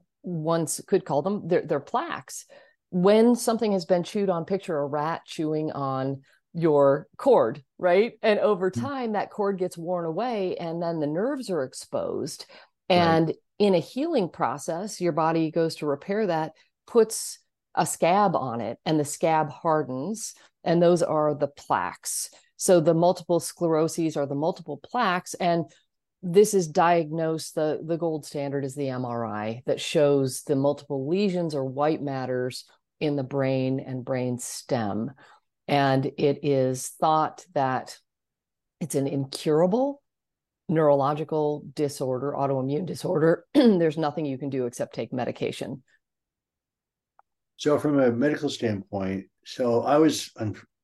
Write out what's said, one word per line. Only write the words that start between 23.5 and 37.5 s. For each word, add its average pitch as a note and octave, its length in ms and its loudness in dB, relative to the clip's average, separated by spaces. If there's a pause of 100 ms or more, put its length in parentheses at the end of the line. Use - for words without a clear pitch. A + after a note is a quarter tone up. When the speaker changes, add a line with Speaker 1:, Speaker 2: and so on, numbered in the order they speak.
Speaker 1:
are C#3+ 120 -2
the C#3+ 80 -6
multiple D3+ 420 -4
plaques, F#3+ 560 -4
and E3+ 320 0 (560)
this G3+ 320 4
is F#3 140 2
diagnosed, D#3+ 880 0
the, D3+ 280 -2
the D#3+ 140 -4
gold D#3 300 -4
standard C#3+ 360 -4
is C3 120 -6
the C#3 140 -4
M B2+ 160 -6
R A#2+ 200 -4
I G#2+ 400 -6
that C#3+ 160 -2
shows C#3+ 600 2
the D3+ 120 -2
multiple C#3 520 -2
lesions F3 480 0
or C3+ 100 -2
white C#3 380 -2
matters B2+ 600 -4 (340)
in D3+ 160 0
the C#3 80 -2
brain C3 560 0
and C3 260 -10
brain B2+ 320 -2
stem. A2+ 760 -4 (560)
And C3+ 380 2 (120)
it C#3+ 260 0
is C3 460 0 (100)
thought D#3 540 0